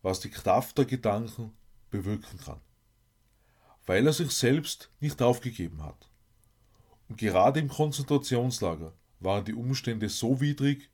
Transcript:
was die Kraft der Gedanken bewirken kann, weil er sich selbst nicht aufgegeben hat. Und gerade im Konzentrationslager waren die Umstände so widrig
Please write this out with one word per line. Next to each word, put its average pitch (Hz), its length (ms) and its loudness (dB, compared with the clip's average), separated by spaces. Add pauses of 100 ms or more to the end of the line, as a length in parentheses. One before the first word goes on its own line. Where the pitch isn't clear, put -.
was 95 180 -2
die 101 100 -10
Kraft - 480 2
der 139 60 4
Gedanken 113 640 -4 (400)
bewirken 101 480 -4
kann, - 220 -14 (1200)
weil 98 220 4
er 156 60 6
sich - 180 -2
selbst - 580 0 (120)
nicht 143 220 -2
aufgegeben 95 600 0
hat. - 260 -16 (1000)
Und 110 100 -14
gerade 107 400 4
im 143 100 0
Konzentrationslager 127 1200 0 (260)
waren 98 260 0
die 110 100 -4
Umstände 117 540 -2
so 123 320 0
widrig 143 540 0